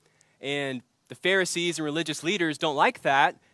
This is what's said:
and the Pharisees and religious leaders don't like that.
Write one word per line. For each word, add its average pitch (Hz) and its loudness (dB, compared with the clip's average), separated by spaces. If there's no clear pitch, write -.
and 139 -4
the - -16
Pharisees 175 0
and 156 -4
religious 151 -4
leaders 170 -2
don't 156 -2
like 185 2
that. 147 2